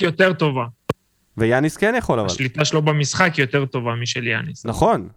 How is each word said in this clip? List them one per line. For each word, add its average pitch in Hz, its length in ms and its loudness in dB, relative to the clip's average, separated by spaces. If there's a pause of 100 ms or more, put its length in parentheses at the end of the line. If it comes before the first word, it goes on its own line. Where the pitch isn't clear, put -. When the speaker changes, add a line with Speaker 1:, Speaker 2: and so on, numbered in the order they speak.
Speaker 1:
יותר 185 320 2
טובה. 139 320 0 (720)
Speaker 2:
ויאניס 127 400 2
כן 214 200 2
יכול, 156 220 0
אבל. 104 100 0
Speaker 1:
השליטה 131 360 -2
שלו 156 160 0
במשחק 151 560 0
יותר 139 280 0
טובה 120 300 -4
משל 117 320 -6
יאניס. 117 380 -6
Speaker 2:
נכון, 120 520 0